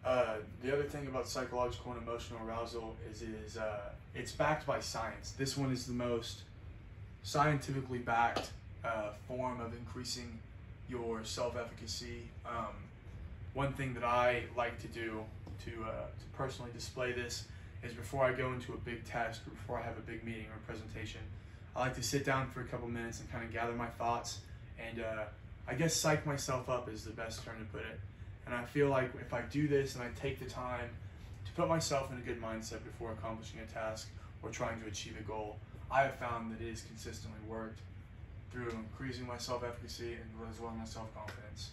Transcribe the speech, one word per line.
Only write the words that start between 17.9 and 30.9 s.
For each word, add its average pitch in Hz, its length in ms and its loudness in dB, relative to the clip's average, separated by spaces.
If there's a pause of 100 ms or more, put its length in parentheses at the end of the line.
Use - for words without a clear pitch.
before 135 300 2
I 127 80 10
go 127 220 2
into 120 200 -4
a 110 40 -4
big 113 260 -4
test 117 420 0
or - 40 -6
before - 280 -4
I 113 40 -2
have 117 160 -2
a 110 40 -8
big 113 220 -6
meeting 113 220 -4
or 107 200 -8
presentation, 104 560 -6 (540)
I 123 60 2
like 131 140 2
to 127 80 -2
sit 139 200 4
down 131 260 4
for 127 120 -4
a 117 40 -2
couple 120 220 -4
minutes 117 320 -2
and - 100 -8
kinda 117 180 -4
gather 117 260 2
my 117 140 0
thoughts 117 520 2 (400)
and, 117 220 -4
uh, 110 240 0 (420)
I 127 60 0
guess 160 200 6
psych - 320 6
myself 135 440 2
up 123 180 2
is 107 160 -6
the - 80 -6
best 113 320 -4
term 110 160 -6
to 107 60 -4
put 110 160 -6
it. 110 180 -6 (460)
And 123 100 0
I 123 80 0
feel 143 240 8
like 131 320 6
if - 140 -4
I 117 80 2
do 139 260 4
this 139 280 6
and 123 80 -2
I 120 120 -2
take 131 240 0
the 117 100 -4
time 123 400 -2 (560)